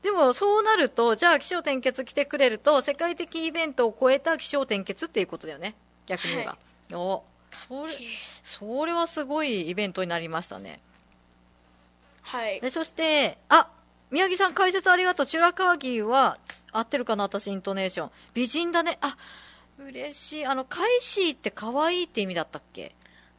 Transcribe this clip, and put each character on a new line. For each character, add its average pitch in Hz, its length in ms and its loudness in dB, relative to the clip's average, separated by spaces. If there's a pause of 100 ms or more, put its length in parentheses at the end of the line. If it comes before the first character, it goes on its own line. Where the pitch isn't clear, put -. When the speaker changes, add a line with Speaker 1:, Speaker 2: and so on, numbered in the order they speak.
Speaker 1:
で 415 100 0
も、 294 200 6
そ 403 280 4
う - 20 2
な 427 140 4
る 302 140 4
と、 233 260 2
じ 349 100 2
ゃ 339 60 8
あ、 294 80 4
起 - 80 -10
承 359 100 -2
転 285 200 -2
結 254 260 -4
来 - 80 -16
て 285 120 0
く 285 140 -6
れ 262 100 6
る 220 100 0
と、 285 240 4
世 285 120 -2
界 339 220 -2
的 330 300 -6
イ 320 40 -2
ベ 320 160 -2
ン 285 80 -8
ト 240 140 2
を 214 100 -6
超 254 140 4
え 269 80 2
た 320 180 0
起 - 80 -8
承 285 140 -2
転 202 240 -2
結 202 220 -8
っ - 20 -12
て - 120 -2
い 185 40 2
う - 20 -6
こ 165 120 -14
と 160 100 -14
だ 156 60 -12
よ 139 40 -18
ね。 196 160 -10 (320)
逆 - 220 -6
に 175 60 -4
言 247 80 -4
え - 20 -6
ば。 - 80 -8
Speaker 2:
は - 60 -14 (340)
い。 - 20 -14
Speaker 1:
お、 180 300 -4 (260)
そ 269 320 -12
れ、 320 60 -10
Speaker 2:
か 320 60 -8
っ 269 40 -14
け 247 60 -16
え。 233 40 -14 (360)
Speaker 1:
そ 240 400 -6
れ 339 80 -2
は 339 160 0
す 311 160 -6
ご 294 180 -2
い 208 260 -2
イ 175 60 -6
ベ 202 140 -2
ン 180 40 -8
ト 185 100 -4
に 180 60 -4
な 170 80 -2
り 165 120 -6
ま 165 120 -4
し - 60 -12
た - 140 -12
ね。 87 200 -16 (1400)
Speaker 2:
は 240 260 -6
い。 - 120 -4
Speaker 1:
で、 254 100 -4
そ 320 140 -4
し - 80 -12
て、 302 460 2 (100)
あ、 311 200 8 (440)
宮 349 140 4
城 359 120 0
さ 381 100 4
ん 349 60 -4
解 370 160 4
説 403 180 0
あ 359 80 10
り 359 60 2
が 359 140 2
と 277 80 2
う。 - 20 -2
チ - 100 -4
ュ 320 40 2
ラ 349 120 6
カ 359 200 2
ー 349 40 4
ギ 262 220 -4
ー 208 60 -2
は 233 340 4 (320)
合 220 120 -2
っ - 40 -4
て - 100 -4
る 247 80 0
か 226 120 0
な？ 202 80 -2
私、 202 240 -6
イ 196 80 -6
ン 185 40 -8
ト 196 140 -4
ネ 190 120 -2
ー - 20 0
シ 180 120 -6
ョ 156 60 -6
ン。 - 40 -14 (240)
美 247 120 -2
人 339 240 -2
だ 339 140 2
ね。 330 160 -2
あ、 277 160 -4 (640)
嬉 277 380 -12
し - 200 -12
い。 294 80 -4
あ 269 80 0
の、 262 100 -4
カ 349 240 -2
イ 494 120 4
シ 370 300 0
ー 262 60 -6
っ - 20 -20
て - 120 -4
可 220 220 -10 (120)
愛 359 180 0
い - 20 -2
っ - 40 -12
て - 120 -6
意 196 60 -2
味 185 100 -8
だ 165 60 0
っ 156 60 -6
た 151 120 -12
っ - 20 -20 (100)
け？ - 220 -14 (440)